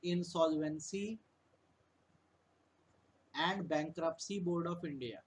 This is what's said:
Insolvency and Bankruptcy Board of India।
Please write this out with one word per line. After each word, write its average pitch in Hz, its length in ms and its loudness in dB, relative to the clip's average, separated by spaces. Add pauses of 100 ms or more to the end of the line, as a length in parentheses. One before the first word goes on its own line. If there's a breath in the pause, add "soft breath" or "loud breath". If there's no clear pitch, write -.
Insolvency 170 1160 2 (2250)
and 185 320 0
Bankruptcy 160 760 0
Board 170 260 0
of 170 180 -4
India। 127 420 -6